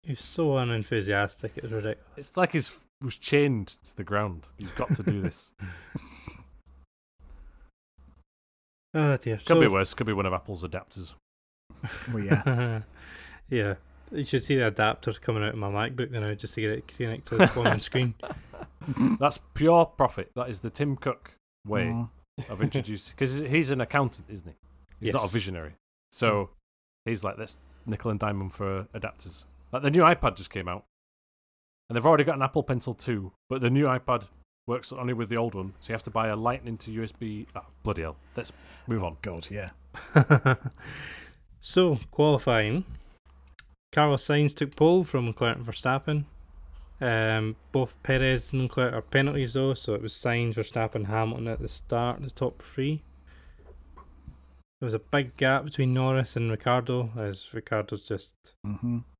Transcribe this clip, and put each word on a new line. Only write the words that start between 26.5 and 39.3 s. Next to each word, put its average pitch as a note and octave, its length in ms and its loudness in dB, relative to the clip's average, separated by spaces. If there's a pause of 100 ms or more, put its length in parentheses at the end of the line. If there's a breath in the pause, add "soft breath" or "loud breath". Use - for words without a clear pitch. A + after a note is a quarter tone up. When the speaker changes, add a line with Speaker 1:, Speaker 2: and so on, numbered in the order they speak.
Speaker 2:
he's A2 180 -4
like, G2+ 140 -6
"Let's A2 200 -14 (280)
nickel A2+ 260 -4
and G#2 80 -2
dime G2+ 220 -2
'em F#2+ 80 -6
for G2 360 -6 (100)
adapters." - 480 -12 (280)
Like, C3+ 120 -4
the C#3+ 80 4
new F3 100 6
iPad D#3 340 6
just F#2 140 -14
came F2+ 180 -6
out, F2+ 180 -8 (1040)
and A#2 60 -6
they've A#2+ 100 0
already D3+ 180 8
got C#3+ 120 2
an C3+ 60 -2
Apple C3+ 220 0
Pencil B2 320 -2
two, G2+ 360 -4 (180)
but C3 120 -2
the A#2+ 80 4
new C#3 160 4
iPad B2+ 420 0 (380)
works - 260 -6
only B2 220 -4
with A2+ 160 -4
the A#2 80 0
old A2+ 180 -2
one, F#2+ 240 -8
so - 100 -18
you - 40 -4
have A2+ 100 -6
to A2+ 80 -10
buy A2+ 160 0
a G#2+ 80 0
Lightning A#2 440 -2
to A2 120 -12
U A2 120 -4
S A2 80 -8
B. G#2+ 440 -10
Oh, - 100 -12 (180)
bloody F#2 200 -2
hell. D#2 140 -6 (180)
Let's - 160 -8 (360 loud breath)
move A2+ 160 0
on. D#2+ 180 -4
Speaker 3:
God, E2 300 -10